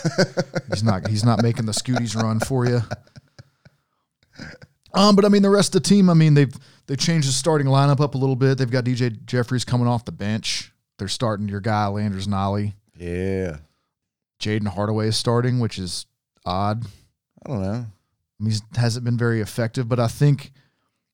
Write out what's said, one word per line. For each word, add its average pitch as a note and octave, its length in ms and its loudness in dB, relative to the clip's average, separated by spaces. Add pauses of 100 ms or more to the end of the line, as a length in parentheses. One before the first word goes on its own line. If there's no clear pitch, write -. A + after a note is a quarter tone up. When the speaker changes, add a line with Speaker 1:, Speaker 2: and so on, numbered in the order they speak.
(300)
Speaker 1:
<laughs> - 400 -8
Speaker 2:
He's F3+ 140 -4
not, G2 260 0
he's G#2+ 160 -2
not A#2 180 2
making A2+ 220 0
the G#2+ 80 -6
Scooties A#2+ 420 -4
run A2 240 0
for B2+ 260 -2
you. B2 140 2 (2250)
Um, G3+ 240 6
but, G3+ 80 6
I G#3 40 6
mean, G3+ 120 6
the G3 80 4
rest G3+ 260 4
of - 80 2
the - 60 -2
team, G3 200 6
I E3+ 40 6
mean, D#3+ 200 8
they've C#3+ 200 4 (340)
they C#3 80 -6
changed D#3 320 0
the C3 60 -2
starting D3 340 0
lineup C#3 320 4
up D3 160 0
a - 20 -2
little C3+ 180 0
bit. C3+ 220 2
They've B2+ 140 -2
got B2+ 140 0
D B2+ 100 0
J B2 140 0 (160)
Jeffries B2 400 -2
coming B2 220 0
off A#2 180 -2
the - 60 -12
bench. - 600 -6 (260)
They're G2 100 -8
starting G#2 400 -4
your G2+ 120 -6
guy, G#2+ 280 0
Landers G2+ 400 -4
Nolley. G2 460 -2 (240)
Speaker 1:
Yeah. F2+ 600 -4 (840)
Speaker 2:
Jaden G#2+ 280 -2
Hardaway G#2+ 420 -2
is G#2+ 80 -2
starting, B2 420 0
which A2 200 -4
is F2+ 260 -8 (400)
odd. G#2 400 -2 (600)
Speaker 1:
I - 40 -12
don't G#2 120 -4
know. A2 240 -6 (540)
Speaker 2:
I G#2 40 -8
mean, A2 100 0
he G#2 60 -2 (200)
hasn't A#2+ 260 0
been A#2+ 120 -2
very A#2 240 0
effective, A2+ 480 -4
but A#2+ 100 0
I A#2 80 2
think, C#3+ 440 0 (640)